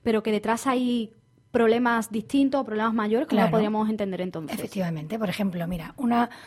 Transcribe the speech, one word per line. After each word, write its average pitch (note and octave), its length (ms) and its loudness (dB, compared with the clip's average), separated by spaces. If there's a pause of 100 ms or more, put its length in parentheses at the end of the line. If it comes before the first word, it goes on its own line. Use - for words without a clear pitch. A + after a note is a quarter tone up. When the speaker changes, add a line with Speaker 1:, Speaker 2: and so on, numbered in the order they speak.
Speaker 1:
pero A3 220 0
que A3 80 -2
detrás A3 340 -2
hay B3 480 0 (380)
problemas A#3 600 2
distintos, C4+ 540 2
problemas A3 280 -2
mayores, A3+ 340 2
¿cómo G#3+ 100 2
lo G#3+ 80 6
Speaker 2:
Claro. E3+ 60 2
Speaker 1:
podríamos G#3+ 380 2
entender G3 320 -2
entonces? F3 360 -6
Speaker 2:
Efectivamente. E3+ 600 -6
Por G#3+ 120 -2
ejemplo, F3+ 360 -2
mira, E3 320 -8
una, A#3+ 320 2 (180)